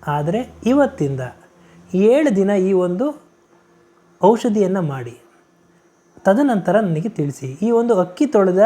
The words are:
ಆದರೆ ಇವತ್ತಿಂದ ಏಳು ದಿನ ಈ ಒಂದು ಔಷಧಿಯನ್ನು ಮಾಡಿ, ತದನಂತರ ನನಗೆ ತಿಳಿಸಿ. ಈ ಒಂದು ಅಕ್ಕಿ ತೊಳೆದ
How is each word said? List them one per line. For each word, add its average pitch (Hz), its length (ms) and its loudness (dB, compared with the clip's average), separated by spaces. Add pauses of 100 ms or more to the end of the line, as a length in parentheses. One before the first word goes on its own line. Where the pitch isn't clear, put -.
ಆದರೆ 156 460 -4 (140)
ಇವತ್ತಿಂದ 226 540 0 (720)
ಏಳು 233 420 2
ದಿನ 196 140 0
ಈ 196 220 0
ಒಂದು 185 500 -2 (1000)
ಔಷಧಿಯನ್ನು 202 600 2
ಮಾಡಿ, 131 360 -8 (1000)
ತದನಂತರ 202 600 2
ನನಗೆ 180 280 -2
ತಿಳಿಸಿ. 143 540 -6
ಈ 220 80 0
ಒಂದು 233 300 2
ಅಕ್ಕಿ 180 260 -2
ತೊಳೆದ 190 400 2